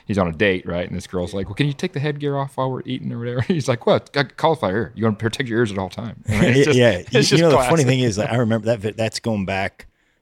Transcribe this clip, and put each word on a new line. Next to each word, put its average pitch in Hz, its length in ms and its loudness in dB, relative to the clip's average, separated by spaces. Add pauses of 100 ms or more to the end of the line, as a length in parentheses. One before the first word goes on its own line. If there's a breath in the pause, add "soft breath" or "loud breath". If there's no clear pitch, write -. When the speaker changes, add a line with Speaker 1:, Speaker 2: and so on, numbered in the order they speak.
Speaker 1:
he's 101 120 -2
on 92 80 4
a 82 60 -2
date, 92 340 0
right? 90 220 -4
And 92 80 -8
this 90 100 -10
girl's 90 280 -6
like, 98 120 -6
"Well, 98 80 -10
can 143 120 0
you 143 80 -2
take 180 180 -8
the 143 80 -6
headgear 147 360 -4
off 139 200 -6
while 131 140 -2
we're 131 160 -8
eating 127 260 -8
or 120 60 -8
whatever?" 123 220 -4
<laughs> 117 80 -4
He's 160 200 0
like, 120 180 -2
"What? 139 160 4
It's - 80 -20
got 139 280 -2
cauliflower 151 340 0
ear. 101 240 -2
You 104 80 -2
wanna 110 120 2
protect 113 320 -4
your 110 100 -2
ears 117 120 2
at 98 80 -8
all 95 120 -6
time." - 340 -12
<laughs> - 20 -20
It's 120 320 4
Speaker 2:
Yeah, 143 60 6
Speaker 1:
just, 135 140 4
Speaker 2:
yeah. 120 120 6
Speaker 1:
it's 90 220 -4
Speaker 2:
You, 226 80 4
Speaker 1:
just - 120 2
Speaker 2:
you - 60 6
know, 165 120 6
the 147 60 6
Speaker 1:
classic. 131 140 2
Speaker 2:
funny 160 140 4
thing 127 160 2
is, 113 180 0
like, 104 140 -2
I 117 40 0
remember 110 300 0
that 117 140 0
vi-, 104 120 -4
that's 110 280 -4
going 104 260 -2
back 95 400 -6 (360)